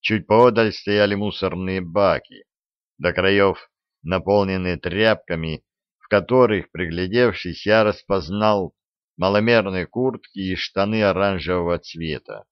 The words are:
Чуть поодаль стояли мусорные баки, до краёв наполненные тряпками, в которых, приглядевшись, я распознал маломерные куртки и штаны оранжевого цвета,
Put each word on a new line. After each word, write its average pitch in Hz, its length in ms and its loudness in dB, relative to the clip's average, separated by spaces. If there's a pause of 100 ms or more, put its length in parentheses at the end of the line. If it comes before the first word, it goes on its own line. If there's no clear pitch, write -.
Чуть 104 260 -2
поодаль 113 460 4
стояли 104 420 0
мусорные 95 640 -4
баки, 85 640 -2 (540)
до 85 140 -2
краёв 98 580 0 (320)
наполненные 95 760 0
тряпками, 85 880 -2 (340)
в - 100 -20
которых, 107 600 2
приглядевшись, 90 960 -2
я 107 180 4
распознал 98 920 -2 (420)
маломерные 98 680 0
куртки - 520 -6
и 92 180 -4
штаны 104 460 -2
оранжевого 90 760 0
цвета, 71 720 -10